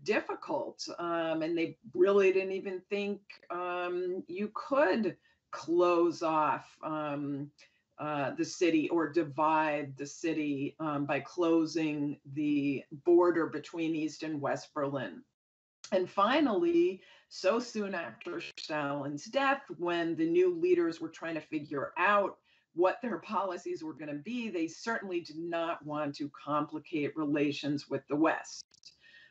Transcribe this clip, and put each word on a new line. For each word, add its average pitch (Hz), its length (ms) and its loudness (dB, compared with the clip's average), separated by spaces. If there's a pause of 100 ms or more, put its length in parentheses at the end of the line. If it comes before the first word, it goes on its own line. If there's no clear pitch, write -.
difficult, - 840 -4 (100)
um, 339 440 -2
and 339 160 -2
they 165 180 -2 (180)
really 190 380 6
didn't 190 200 2
even 190 280 -6 (100)
think, 202 300 -2 (300)
um, 180 800 -4
you 202 260 -4
could 269 600 2 (340)
close 170 720 4
off, 156 440 2 (180)
um, 147 640 -4 (480)
uh, 143 380 -2
the 165 80 0
city 160 460 2
or 165 180 2
divide 151 880 0
the 143 100 -8
city, 147 720 -2
um, 147 280 -2
by 151 120 0
closing 156 1000 0 (160)
the 143 500 0 (200)
border 175 420 6
between 160 500 -4
East 151 260 -4
and 156 180 -4
West 135 320 -4
Berlin. 139 500 -4 (680)
And 185 180 2
finally, 190 920 4 (280)
so - 300 2
soon 208 360 -4
after 170 460 -8 (160)
Stalin's 143 680 -4
death, 269 380 0 (160)
when 170 360 0
the 160 140 2
new 180 260 4
leaders 170 460 2
were 160 80 -6
trying 165 260 -8
to 151 60 -4
figure 151 580 -6
out 196 400 4 (360)
what 180 280 2
their 208 160 -4
policies 269 640 -4
were 320 120 -8
gonna 302 200 -10
be, 226 360 -6
they 165 180 -2
certainly 185 520 -4
did 151 180 -12
not 165 460 -4
want 147 300 -4
to 143 160 -6
complicate 147 840 -4
relations 147 720 -2
with 135 180 -6
the - 80 -4
West, - 800 -2 (380)